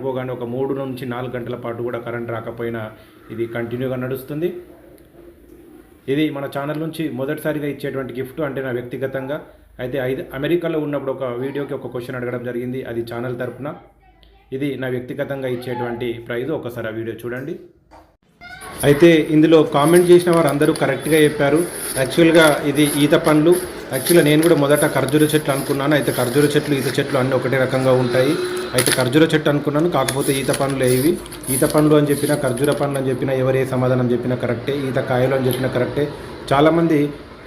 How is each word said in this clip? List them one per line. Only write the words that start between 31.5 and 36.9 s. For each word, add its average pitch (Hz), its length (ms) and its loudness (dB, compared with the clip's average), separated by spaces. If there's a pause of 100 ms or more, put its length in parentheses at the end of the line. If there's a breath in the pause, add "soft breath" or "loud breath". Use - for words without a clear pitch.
ఈత 131 100 0 (100)
పండ్లు 151 260 6
అని 143 120 2
చెప్పినా, 143 240 0 (100)
ఖర్జూర 131 260 0
పండ్లు 139 280 -2
అని 131 100 -2
చెప్పినా, 135 240 -2
ఎవరు 131 240 0
ఏ 131 80 2
సమాధానం 127 480 0
చెప్పినా 123 300 -2
కరెక్టే. 120 320 -2 (140)
ఈత 131 100 -2 (120)
కాయలు 127 240 2
అని 127 120 2
చెప్పినా 127 300 0
కరెక్టే. 123 280 0 (480 loud breath)
చాలామంది 160 460 4 (480)